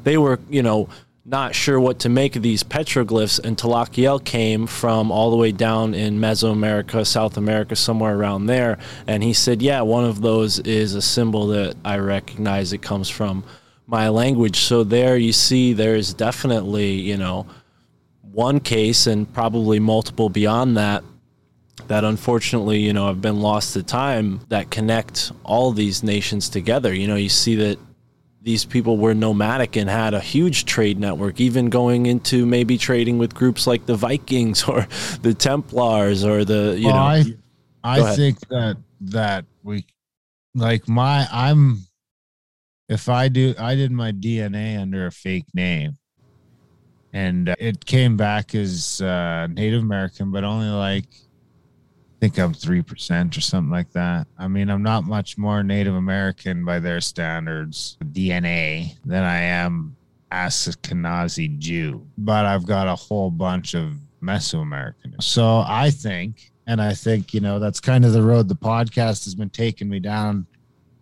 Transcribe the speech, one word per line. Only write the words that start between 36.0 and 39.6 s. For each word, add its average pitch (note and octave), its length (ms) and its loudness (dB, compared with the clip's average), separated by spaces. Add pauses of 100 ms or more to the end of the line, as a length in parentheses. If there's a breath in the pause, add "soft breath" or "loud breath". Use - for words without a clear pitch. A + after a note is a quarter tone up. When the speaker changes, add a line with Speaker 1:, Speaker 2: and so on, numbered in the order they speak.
Speaker 1:
or G#2 180 4
the, G#2 340 2
you A2 100 2
Speaker 2:
Well, C3 80 6
Speaker 1:
know. C3 60 4
Speaker 2:
I, D3+ 220 6 (640)
I B2+ 140 2
Speaker 1:
Go C#3+ 40 8
ahead. G#2 140 2
Speaker 2:
think C#3 220 2 (100)
that, A#2 260 -2 (240)
that G2 460 -2 (180)